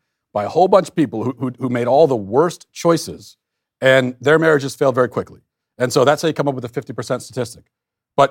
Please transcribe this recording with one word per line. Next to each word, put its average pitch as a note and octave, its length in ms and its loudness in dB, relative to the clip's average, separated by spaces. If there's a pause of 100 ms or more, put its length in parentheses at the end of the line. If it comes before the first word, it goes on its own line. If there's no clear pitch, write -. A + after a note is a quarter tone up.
(340)
by G#2 120 -4
a G2+ 40 -6
whole - 200 2
bunch F#3 180 4
of - 80 -14
people A2+ 300 -2
who, B2 120 -6
who, B2+ 220 -6
who C3+ 100 -6
made A#2+ 180 -2
all C#3+ 200 4
the C3+ 80 0
worst A#2 560 -2
choices, - 640 -4 (460)
and C3 400 4
their D3+ 180 4
marriages D3 360 0
failed C#3 200 0
very B2 140 0
quickly. - 320 -10 (360)
And B2 140 -2
so C3 140 2
that's D3 160 2
how E3+ 60 -2
you D3+ 60 -2
come C#3+ 140 -4
up C#3 80 -2
with B2 100 -10
a A#2 40 -8
fifty C3 240 -12
percent B2 300 -6
statistic. - 420 -10 (500)
But C#3 160 4